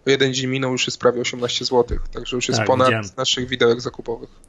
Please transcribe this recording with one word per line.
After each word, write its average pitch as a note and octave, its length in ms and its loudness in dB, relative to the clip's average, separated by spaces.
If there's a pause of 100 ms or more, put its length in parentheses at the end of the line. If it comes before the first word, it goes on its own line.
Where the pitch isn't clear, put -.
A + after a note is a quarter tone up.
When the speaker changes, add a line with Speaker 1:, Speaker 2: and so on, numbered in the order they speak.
Speaker 1:
jeden C3+ 280 4
dzień B2+ 160 -2
minął, C3 220 -2
już B2+ 160 -2
jest - 120 -6
prawie A#2+ 220 2
osiemnaście B2 440 -4
złotych, B2 420 2
także B2 280 -8
już B2 120 -4
jest B2 100 0
Speaker 2:
Tak, A2 100 0
Speaker 1:
ponad C3 200 4
Speaker 2:
widziałem. A2 180 0 (120)
Speaker 1:
naszych B2+ 300 -2
widełek B2 340 2
zakupowych. B2 480 -10 (200)